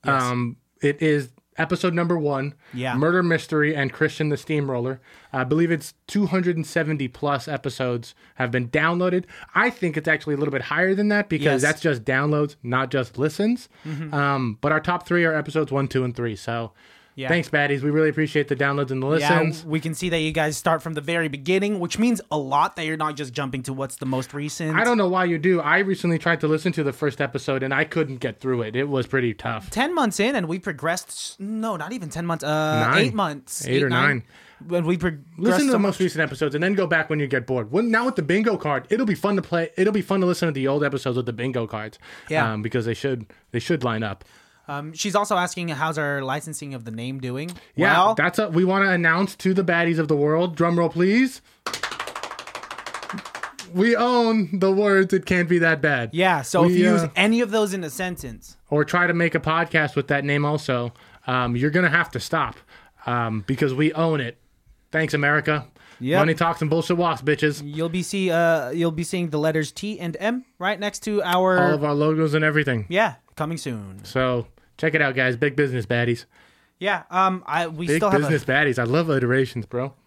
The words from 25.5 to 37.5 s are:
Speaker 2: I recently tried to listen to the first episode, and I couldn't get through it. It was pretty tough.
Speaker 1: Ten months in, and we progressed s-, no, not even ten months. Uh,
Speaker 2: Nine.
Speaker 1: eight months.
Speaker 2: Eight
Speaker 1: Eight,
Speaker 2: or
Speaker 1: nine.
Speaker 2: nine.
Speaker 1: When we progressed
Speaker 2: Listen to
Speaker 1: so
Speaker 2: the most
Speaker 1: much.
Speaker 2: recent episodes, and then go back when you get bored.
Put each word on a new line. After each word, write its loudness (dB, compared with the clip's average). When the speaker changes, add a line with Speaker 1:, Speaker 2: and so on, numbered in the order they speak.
Speaker 2:
I 2
recently 0
tried 0
to 0
listen 0
to -2
the 0
first -2
episode, -2
and -2
I 2
couldn't -2
get -6
through -2
it. -6
It 0
was 0
pretty 0
tough. -8
Speaker 1:
Ten -2
months 0
in, 2
and -2
we -4
progressed -6
s-, -12
no, -6
not -8
even -8
ten -8
months. -4
Uh, 0
Speaker 2:
Nine. 4
Speaker 1:
eight -2
months. -6
Speaker 2:
Eight 0
Speaker 1:
Eight, 2
Speaker 2:
or 0
Speaker 1:
nine. 2
Speaker 2:
nine. 0
Speaker 1:
When -2
we 2
progressed -6
Speaker 2:
Listen 2
to 4
Speaker 1:
so 4
Speaker 2:
the 4
most 2
Speaker 1:
much. 0
Speaker 2:
recent -2
episodes, -2
and 0
then 2
go 0
back 0
when 0
you 0
get -2
bored. -2